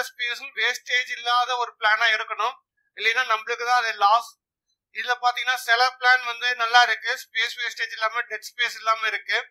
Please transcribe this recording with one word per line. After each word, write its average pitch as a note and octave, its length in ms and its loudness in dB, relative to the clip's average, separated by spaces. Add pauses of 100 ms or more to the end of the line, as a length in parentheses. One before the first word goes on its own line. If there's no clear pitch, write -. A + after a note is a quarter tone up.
ஸ்பேஸும் A#3+ 500 -10
wastage B3 580 -2
இல்லாத A#3+ 340 0 (120)
ஒரு A#3 160 -8
பிளானா A3 380 2
இருக்கணும். A3 400 -4 (420)
இல்லைன்னா A3+ 320 0
நம்மளுக்கு A3+ 400 -4
தான் B3 120 4
அது A3 200 -2
loss. G#3 260 4 (680)
இதுல A#3 260 -2
பாத்தீங்கன்னா B3 340 2 (120)
சில A#3+ 180 4 (140)
plan B3+ 300 4
வந்து A#3 200 -4 (120)
நல்லா A#3+ 260 6
இருக்கு, A3 260 -2 (100)
Space A#3 380 -4
wastage A3+ 340 -6
இல்லாம, A3+ 360 -2
dead - 180 -10
space A3+ 300 -4
இல்லாம A3 320 0
இருக்கு. G#3 280 -2 (100)